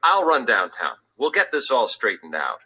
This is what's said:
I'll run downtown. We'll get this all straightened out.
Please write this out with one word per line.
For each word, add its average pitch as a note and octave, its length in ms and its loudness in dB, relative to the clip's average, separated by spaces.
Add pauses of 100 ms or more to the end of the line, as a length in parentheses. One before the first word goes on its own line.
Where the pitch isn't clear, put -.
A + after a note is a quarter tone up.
I'll F#3 220 4
run D3+ 200 2
downtown. F#2 500 0 (220)
We'll D3 140 -2
get G3 200 0
this C#3+ 200 -2
all A#2+ 160 2
straightened F2 480 -4
out. C2+ 300 -4